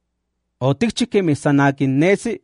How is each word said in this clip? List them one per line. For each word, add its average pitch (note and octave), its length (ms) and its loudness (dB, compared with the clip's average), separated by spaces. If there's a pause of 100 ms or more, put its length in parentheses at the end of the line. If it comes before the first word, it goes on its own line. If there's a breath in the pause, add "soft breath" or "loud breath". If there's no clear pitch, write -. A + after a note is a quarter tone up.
(600)
Otikchi G#3+ 460 -2
kemi F#3 280 0
san C#3+ 260 0
akin C#3 380 0
nesi G3 440 0